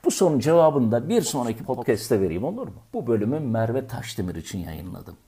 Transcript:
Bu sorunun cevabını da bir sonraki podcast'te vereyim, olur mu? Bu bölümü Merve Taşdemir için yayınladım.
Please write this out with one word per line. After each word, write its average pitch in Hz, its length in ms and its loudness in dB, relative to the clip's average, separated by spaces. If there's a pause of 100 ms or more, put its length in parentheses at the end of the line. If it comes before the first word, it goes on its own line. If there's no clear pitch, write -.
Bu 349 60 4
sorunun 160 280 2
cevabını 143 540 6
da 120 160 0
bir 220 140 4
sonraki 117 420 -4
podcast'te 120 560 0
vereyim, 92 240 0
olur 214 220 -6
mu? - 80 -14 (180)
Bu 131 140 -6
bölümü 117 340 0
Merve 117 460 -2
Taşdemir 98 480 -8
için 82 240 -8
yayınladım. 85 580 -12 (120)